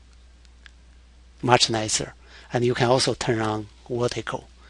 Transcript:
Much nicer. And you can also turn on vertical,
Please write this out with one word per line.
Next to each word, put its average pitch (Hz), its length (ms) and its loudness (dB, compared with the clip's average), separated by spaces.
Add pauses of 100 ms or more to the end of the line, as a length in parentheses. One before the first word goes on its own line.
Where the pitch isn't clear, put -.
(1400)
Much 123 280 4
nicer. 110 440 -4 (380)
And 120 140 0
you 123 80 2
can 117 160 2
also 131 240 2
turn 113 260 -2
on 107 280 -2 (220)
vertical, 120 580 -4 (220)